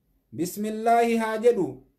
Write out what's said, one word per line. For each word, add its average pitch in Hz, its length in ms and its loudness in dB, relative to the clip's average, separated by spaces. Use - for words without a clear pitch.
Bismillah 220 840 0
haa 220 180 -4
jedhu, 214 460 0